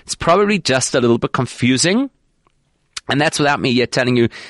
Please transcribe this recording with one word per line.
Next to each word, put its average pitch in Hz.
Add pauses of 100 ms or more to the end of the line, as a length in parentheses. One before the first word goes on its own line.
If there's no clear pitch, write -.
it's -
probably 202
just 131
a 139
little 117
bit -
confusing. 135 (1000)
And 127
that's 151
without 143
me 107
yet 120
telling 123
you 117 (220)